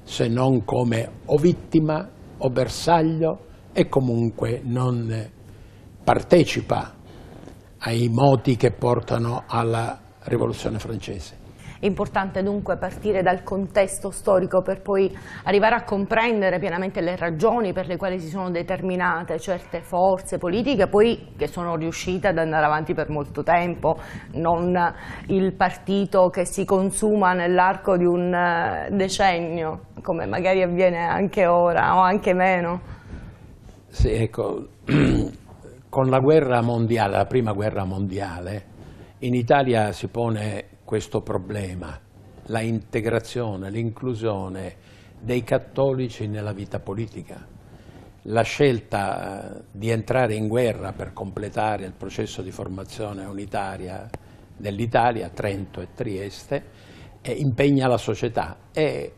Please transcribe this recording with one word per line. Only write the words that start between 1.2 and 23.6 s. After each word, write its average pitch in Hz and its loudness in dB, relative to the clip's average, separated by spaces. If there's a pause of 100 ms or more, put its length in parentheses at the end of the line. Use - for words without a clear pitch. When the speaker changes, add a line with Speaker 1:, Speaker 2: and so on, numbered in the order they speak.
Speaker 1:
o 147 4
vittima 156 2 (280)
o - -2
bersaglio 160 2 (260)
e 175 2
comunque 117 0
non 120 -2 (760)
partecipa - 2 (840)
ai 117 0
moti 131 4
che 117 4
portano 120 -2
alla 113 -2 (240)
Rivoluzione 117 -2
francese. - -10 (340)
Speaker 2:
È - -8
importante 196 -2
dunque 202 -2
partire 190 -2
dal 180 2
contesto 196 0
storico 185 2
per 190 -4
poi 196 2 (280)
arrivare 202 4
a 233 -4
comprendere 202 2
pienamente 185 -2
le 170 -2
ragioni 180 0
per 185 -4
le 175 -6
quali 185 -4
si 165 -8
sono 185 -6
determinate 180 -2
certe 175 -6
forze 185 0
politiche, 190 2
poi 214 2
che 147 -2
sono 170 -4
riuscite 165 -2
ad 170 2
andare 160 2
avanti 151 0
per 151 -2
molto 147 -4
tempo, 170 2 (360)